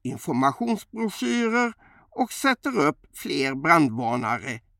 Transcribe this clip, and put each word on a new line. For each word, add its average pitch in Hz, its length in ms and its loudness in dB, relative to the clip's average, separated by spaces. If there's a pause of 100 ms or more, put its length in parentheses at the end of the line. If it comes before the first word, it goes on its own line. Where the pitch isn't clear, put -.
informationsbroschyrer 220 1700 -2 (380)
och 247 220 -4
sätter 262 460 0
upp 151 360 0
fler 135 400 -2
brandvarnare 123 1040 2 (180)